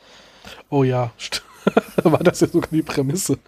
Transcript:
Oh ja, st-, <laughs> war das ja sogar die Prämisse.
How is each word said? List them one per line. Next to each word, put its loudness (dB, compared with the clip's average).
Oh 0
ja, -2
st-, -10
<laughs> 0
war 4
das 2
ja 4
sogar -2
die 0
Prämisse. -4